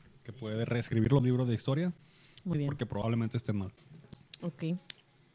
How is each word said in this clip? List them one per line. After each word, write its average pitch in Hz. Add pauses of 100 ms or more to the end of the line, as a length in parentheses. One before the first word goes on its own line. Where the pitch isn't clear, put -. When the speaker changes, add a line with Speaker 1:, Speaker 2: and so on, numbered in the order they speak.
(240)
Speaker 1:
que 110
puede 110
reescribir 113
los 139
libros 127
de 117
historia, 160 (520)
Speaker 2:
Muy 165
bien. 143
Speaker 1:
porque 139
probablemente 113
estén 104
mal. 98 (680)
Speaker 2:
Ok. 170 (680)